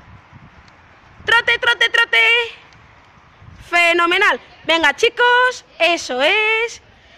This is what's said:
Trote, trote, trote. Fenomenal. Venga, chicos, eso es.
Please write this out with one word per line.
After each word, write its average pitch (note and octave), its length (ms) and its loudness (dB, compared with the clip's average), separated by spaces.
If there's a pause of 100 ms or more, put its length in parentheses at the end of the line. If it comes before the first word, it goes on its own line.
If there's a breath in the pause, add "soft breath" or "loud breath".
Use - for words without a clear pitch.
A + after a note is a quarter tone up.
(1200)
Trote, A#4 340 0
trote, A#4+ 300 -2
trote. A#4 300 0 (1500)
Fenomenal. F4 680 2 (260)
Venga, E4 300 0
chicos, B4 680 0 (140)
eso E4 420 -2
es. G#4+ 600 -2 (360 soft breath)